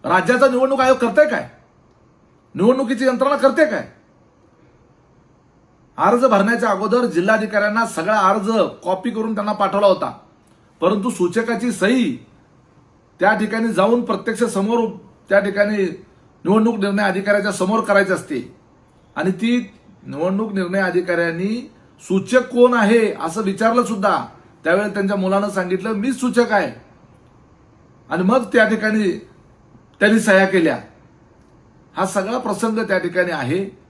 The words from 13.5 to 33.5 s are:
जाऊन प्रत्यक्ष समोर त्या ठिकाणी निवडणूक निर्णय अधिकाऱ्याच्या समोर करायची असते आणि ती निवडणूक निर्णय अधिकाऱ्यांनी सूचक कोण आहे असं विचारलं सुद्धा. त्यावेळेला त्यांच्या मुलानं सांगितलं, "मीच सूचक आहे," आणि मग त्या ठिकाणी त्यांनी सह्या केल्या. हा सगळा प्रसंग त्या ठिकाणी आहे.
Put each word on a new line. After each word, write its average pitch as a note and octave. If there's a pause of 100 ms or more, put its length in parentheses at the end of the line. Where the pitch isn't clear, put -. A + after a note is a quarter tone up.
जाऊन A3
प्रत्यक्ष A3
समोर A3 (400)
त्या G3
ठिकाणी G3+ (600)
निवडणूक A3
निर्णय G3+
अधिकाऱ्याच्या G3
समोर G3+
करायची G3
असते D3+ (600)
आणि E3
ती A#3 (340)
निवडणूक F#3+
निर्णय F#3+
अधिकाऱ्यांनी F3+ (320)
सूचक B3
कोण A#3+
आहे A3
असं E3
विचारलं A3
सुद्धा. F#3+ (400)
त्यावेळेला G3
त्यांच्या G3
मुलानं G3
सांगितलं, F#3+
"मीच A3
सूचक A#3
आहे," D#3 (1400)
आणि F3
मग A#3
त्या A3
ठिकाणी G#3+ (760)
त्यांनी G#3+
सह्या G3
केल्या. E3 (1160)
हा F#3+
सगळा G#3
प्रसंग A3
त्या F#3+
ठिकाणी F3
आहे. D3+ (260)